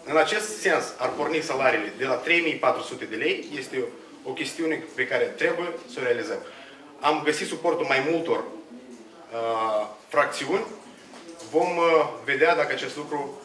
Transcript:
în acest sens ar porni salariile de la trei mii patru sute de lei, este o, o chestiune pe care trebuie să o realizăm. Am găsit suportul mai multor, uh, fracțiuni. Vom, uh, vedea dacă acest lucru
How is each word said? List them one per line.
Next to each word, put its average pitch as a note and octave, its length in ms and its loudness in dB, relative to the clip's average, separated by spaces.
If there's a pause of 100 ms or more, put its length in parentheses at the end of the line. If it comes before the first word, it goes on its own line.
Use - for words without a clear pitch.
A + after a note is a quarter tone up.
în D3 140 0
acest G#3+ 420 2
sens E3 380 2
ar B2+ 120 0
porni D3+ 320 -2
salariile A#2+ 560 2
de B2+ 80 -2
la C3 80 2
trei E3 280 2
mii D#3+ 140 0
patru B2 260 2
sute - 240 -8
de G#2+ 100 -8
lei, D#3 320 -2 (100)
este C3 200 -6 (480)
o, B2+ 40 -8
o C3 40 -4
chestiune D#3 500 -4 (120)
pe B2 120 0
care C3 160 2
trebuie E3+ 460 -2 (240)
să C#3+ 60 -10
o C3 40 -4
realizăm. A#2 340 0 (640)
Am D3+ 240 2
găsit D3+ 240 0
suportul E3+ 380 0
mai C3+ 240 2
multor, E3 280 2
uh, A2+ 1500 -4 (200)
fracțiuni. D3 580 0 (840)
Vom, F3+ 260 4
uh, E3 320 6 (140)
vedea C#3 320 4
dacă D3+ 160 2
acest C3 240 -4
lucru D3 500 -6